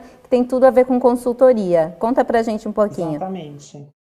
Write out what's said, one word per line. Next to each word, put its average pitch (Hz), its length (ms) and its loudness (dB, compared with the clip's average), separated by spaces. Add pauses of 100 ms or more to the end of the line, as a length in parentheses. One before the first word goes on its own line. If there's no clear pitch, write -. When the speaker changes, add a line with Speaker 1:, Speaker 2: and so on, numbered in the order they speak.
(240)
Speaker 1:
que - 40 -20
tem 247 160 0
tudo 247 200 0
a 262 80 6
ver 254 140 4
com 262 140 0
consultoria. 240 1000 2
Conta 262 260 0
pra 233 160 0
gente 220 260 -6
um 208 40 -6
pouquinho. 202 400 -2
Speaker 2:
Exatamente. 156 760 -12 (300)